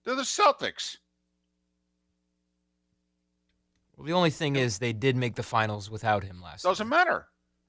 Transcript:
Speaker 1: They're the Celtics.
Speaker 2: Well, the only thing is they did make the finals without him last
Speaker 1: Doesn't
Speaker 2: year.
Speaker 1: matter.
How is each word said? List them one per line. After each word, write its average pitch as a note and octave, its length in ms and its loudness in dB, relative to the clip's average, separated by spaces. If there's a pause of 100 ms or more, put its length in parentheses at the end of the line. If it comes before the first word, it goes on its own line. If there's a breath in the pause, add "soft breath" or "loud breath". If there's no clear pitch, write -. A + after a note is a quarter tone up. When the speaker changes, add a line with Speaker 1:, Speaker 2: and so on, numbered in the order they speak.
Speaker 1:
They're B3 120 -2
the C4+ 60 -2
Celtics. - 760 0 (3000)
Speaker 2:
Well, C#3 100 -14
the D#3+ 60 -4
only F3 180 4
thing C#3+ 260 0
is B2 220 0
they A#2+ 140 -2
did B2 240 2
make B2 200 -2
the B2 80 -6
finals G#2+ 440 -2
without G#2+ 360 0
him F2+ 180 -14
last - 220 -16
Speaker 1:
Doesn't F#3+ 220 2
Speaker 2:
year. A#3 40 -6
Speaker 1:
matter. F4 380 2 (400)